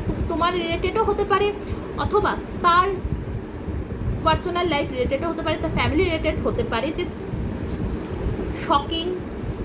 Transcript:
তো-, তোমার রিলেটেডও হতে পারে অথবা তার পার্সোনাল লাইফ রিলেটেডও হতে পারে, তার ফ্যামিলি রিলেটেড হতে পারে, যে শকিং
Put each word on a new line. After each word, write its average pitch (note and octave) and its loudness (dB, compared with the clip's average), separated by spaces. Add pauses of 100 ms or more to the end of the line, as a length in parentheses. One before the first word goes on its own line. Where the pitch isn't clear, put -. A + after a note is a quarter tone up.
তো-, - 0
তোমার E4+ 2
রিলেটেডও F4 0
হতে G4+ 2
পারে G4+ 4 (460)
অথবা D4+ 2 (260)
তার F4 6 (1400)
পার্সোনাল F4 2
লাইফ D4 2
রিলেটেডও C4+ 0
হতে E4 -2
পারে, A3 0
তার - 0
ফ্যামিলি C#4 2
রিলেটেড D#4+ 2 (100)
হতে A#3 0
পারে, A#3+ -2
যে F4 -2 (1600)
শকিং E4 0 (500)